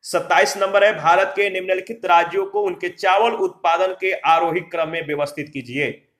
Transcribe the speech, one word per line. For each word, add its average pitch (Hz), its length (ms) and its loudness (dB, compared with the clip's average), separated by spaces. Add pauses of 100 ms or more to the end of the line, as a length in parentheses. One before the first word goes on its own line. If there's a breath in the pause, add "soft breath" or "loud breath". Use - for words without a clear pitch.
सत्ताईस 180 540 0
नंबर 196 260 2
है, 208 140 4
भारत 180 380 2
के 202 140 0
निम्नलिखित 185 560 -6
राज्यों 175 400 2
को 208 160 -4
उनके 185 280 -4
चावल 202 420 2
उत्पादन 185 680 -2
के 185 120 -2
आरोही 170 460 2
क्रम 165 300 -4
में 160 180 -8
व्यवस्थित 147 460 -6
कीजिए। 127 540 -6 (120)